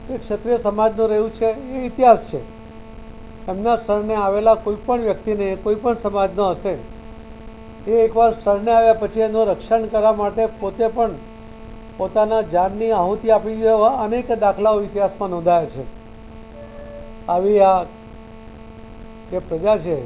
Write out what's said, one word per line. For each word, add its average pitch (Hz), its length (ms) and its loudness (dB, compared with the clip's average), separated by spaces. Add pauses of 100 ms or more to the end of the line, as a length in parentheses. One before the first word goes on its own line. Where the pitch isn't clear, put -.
તો 262 100 -10
એ 254 40 -6
ક્ષત્રિય 226 400 -2
સમાજનું 220 500 0
રહ્યું 214 240 0
છે, 226 180 0 (240)
એ 254 120 -6
ઇતિહાસ 240 360 6 (100)
છે. 135 100 -8 (1040)
એમના 208 300 0
શરણે 214 380 0
આવેલા 208 400 4
કોઈ 214 300 -4
પણ 247 160 0
વ્યક્તિને, 202 640 -2
કોઈ 214 120 0
પણ 226 220 0
સમાજનો 196 560 0
હશે, 185 200 -4 (1120)
એ 208 60 0 (120)
એકવાર 226 280 6
શરણે 208 380 0
આવ્યા 226 300 6
પછી 208 200 -2
એનું 220 260 2
રક્ષણ 220 400 0
કરવા 220 260 4
માટે 208 300 0 (160)
પોતે 208 280 -2
પણ 226 260 0 (840)
પોતાના 214 440 2
જાનની 190 500 0
આહુતિ 214 400 2
આપી 220 240 2
દેવા 220 480 4
અનેક 240 240 -4 (120)
દાખલાઓ 202 420 2
ઇતિહાસમાં 196 500 -4
નોંધાયા 170 420 2
છે. 131 100 -10 (1400)
આવી 196 320 4
આ 190 260 6 (1500)
જે 180 80 -2
પ્રજા 180 380 0
છે 165 280 -2